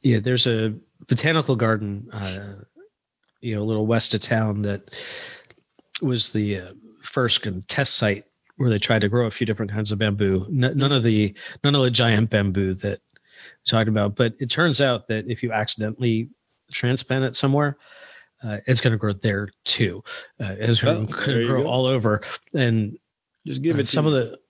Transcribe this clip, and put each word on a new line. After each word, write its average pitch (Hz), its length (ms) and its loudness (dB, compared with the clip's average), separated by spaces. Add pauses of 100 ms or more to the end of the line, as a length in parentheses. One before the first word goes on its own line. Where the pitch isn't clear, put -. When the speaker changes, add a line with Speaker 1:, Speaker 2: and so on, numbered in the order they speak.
Speaker 1:
yeah, 117 200 4
there's 123 260 2
a 110 280 0 (340)
botanical 147 480 2
garden, 107 560 -2
uh, 98 420 -10 (840)
you 113 160 -4
know, 104 60 -2
a - 20 -2
little 107 220 0
west 113 280 2
of 104 60 0
town 107 420 0
that 101 280 -6 (1080)
was 123 300 0
the, 104 300 -2
uh, 92 120 -18 (300)
first - 400 0
kind 98 140 -6
of 92 100 -10
test - 300 0
site 104 300 0 (300)
where 123 140 0
they 107 80 2
tried 110 220 2
to 104 80 2
grow 117 180 2
a 107 60 -2
few - 120 -2
different 104 280 -4
kinds 104 180 -2
of 107 80 -2
bamboo. 101 500 2
N-, 127 280 0
none 139 160 2
of 131 100 2
the, 107 320 2 (300)
none 143 100 4
of 139 80 4
the 127 80 4
giant 113 400 4
bamboo 98 440 2
that 98 260 -6 (120)
we - 80 -20 (460)
talked 113 220 2
about, 101 260 2
but 117 240 0
it 127 120 -4
turns 156 300 2
out 127 280 0
that 110 200 -4
if 117 140 -6
you 117 100 -2
accidentally 110 760 0 (420)
transplant 131 540 -2
it 127 100 -4
somewhere, 143 420 2 (680)
uh, 107 140 -6 (100)
it's 123 120 4
gonna 113 180 2
grow 104 160 0
there 101 340 -2 (160)
too. 92 400 0 (360)
Uh, 98 180 -6
it's 113 220 2
gonna, 143 200 2
Speaker 2:
Oh, 110 60 -2
Speaker 1:
gonna - 200 -4
Speaker 2:
there 127 140 0
you 117 80 0
Speaker 1:
grow 131 160 0
Speaker 2:
go. - 40 -2
Speaker 1:
all 127 180 0
over. 113 360 0 (320)
And, 113 440 0 (460)
Speaker 2:
Just 135 180 -8
give 160 140 0
Speaker 1:
uh, 143 40 0
Speaker 2:
it - 20 0
to - 60 0
Speaker 1:
some 151 180 2
of 156 60 2
Speaker 2:
me. 123 240 -2 (140)